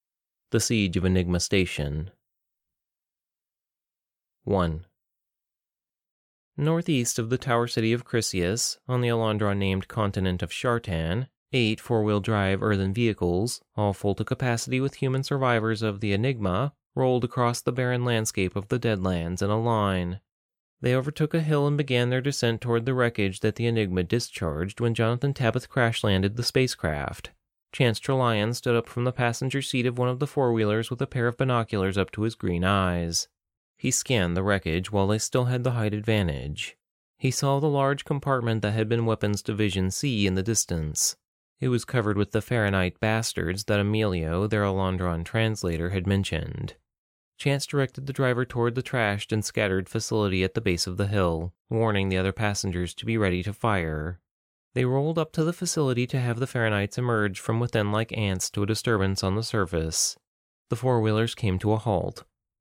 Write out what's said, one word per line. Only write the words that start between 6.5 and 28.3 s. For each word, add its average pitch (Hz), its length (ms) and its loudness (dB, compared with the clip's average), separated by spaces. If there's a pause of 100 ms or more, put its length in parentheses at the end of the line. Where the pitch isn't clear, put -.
Northeast 151 600 0
of 113 100 -2
the 127 80 0
tower 120 300 2
city 113 260 0
of 120 100 -2
Chrysius, 101 840 -2
on 127 140 0
the 120 80 0
Alondra-named 101 800 0
continent 95 540 0
of 85 80 -4
Shartan, 107 800 -2 (260)
eight 113 260 2
four-wheel 107 400 2
drive 98 440 0
earthen 95 320 2
vehicles, 104 640 0 (140)
all 104 180 2
full 98 220 -2
to 110 100 -4
capacity 123 560 -2
with 135 140 -2
human 131 260 0
survivors 117 600 0
of 101 160 -2
the 104 140 0
Enigma, 110 600 0 (220)
rolled 127 280 2
across 120 380 0
the 127 100 -2
barren 123 320 0
landscape 110 520 0
of 101 140 -4
the 127 100 0
Deadlands 92 640 0
in 101 80 0
a 110 100 0
line. 98 580 0 (640)
They 127 140 0
overtook 147 400 -2
a 165 60 2
hill 147 260 2
and 147 100 2
began 127 320 2
their 127 120 0
descent 123 400 0
toward 117 260 0
the 131 80 0
wreckage 113 460 0
that 107 120 2
the 117 140 -2
Enigma 104 340 0
discharged 87 800 -2
when 117 140 0
Jonathan 120 400 0
Tabith 123 340 0
crash-landed 107 680 2
the 120 60 -2
spacecraft. - 880 -2 (380)
Chance 120 280 2
Trelyon 120 560 0